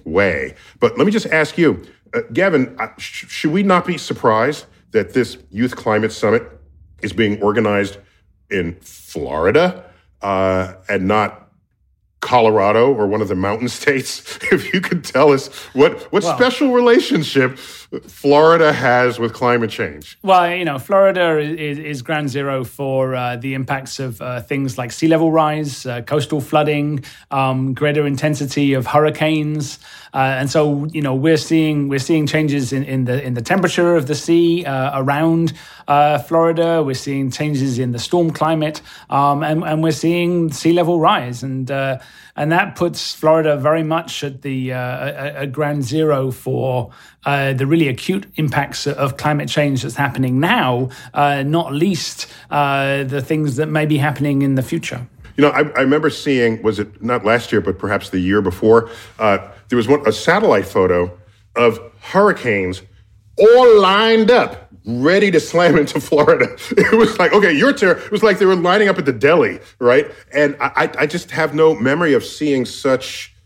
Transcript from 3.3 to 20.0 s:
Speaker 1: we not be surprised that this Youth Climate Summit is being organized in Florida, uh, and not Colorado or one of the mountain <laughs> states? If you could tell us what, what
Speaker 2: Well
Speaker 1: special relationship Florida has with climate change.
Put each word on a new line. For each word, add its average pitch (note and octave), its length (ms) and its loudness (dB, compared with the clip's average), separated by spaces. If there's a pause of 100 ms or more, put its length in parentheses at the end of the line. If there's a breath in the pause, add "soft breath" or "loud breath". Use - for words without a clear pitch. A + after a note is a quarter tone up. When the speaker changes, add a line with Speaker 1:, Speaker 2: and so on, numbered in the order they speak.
Speaker 1:
we G3 120 2
not F#3 240 2
be F3 100 -4
surprised B2 680 -2 (240 soft breath)
that G#2 220 -2
this B2 260 -2 (100)
Youth B2 260 -4
Climate G#2+ 360 -2
Summit A2 320 0 (580)
is G#2 100 -6
being G2+ 300 -2
organized G2+ 560 0 (540 soft breath)
in F2 300 -4
Florida, F2+ 1040 -2 (380 loud breath)
uh, F#2+ 520 -2 (160)
and G2 180 -2
not G#2 420 -2 (680)
Colorado A2 760 4
or G#2+ 140 0
one G#2 140 -2
of G2+ 80 -2
the G2 60 -2
mountain G2+ 320 -4
<laughs> - 20 -6
states? - 680 -4 (140)
If C#3+ 220 0
you F#3+ 60 0
could F3+ 240 -4
tell D3 300 4
us C3+ 140 -2 (260 loud breath)
what, C#3+ 380 2
what G3 100 2
Speaker 2:
Well E3+ 160 -2
Speaker 1:
special B3+ 340 2
relationship A#3 840 2 (500 loud breath)
Florida D#3 680 4
has B2 460 2
with A2+ 140 -4
climate A#2+ 360 0
change. D#2 540 -10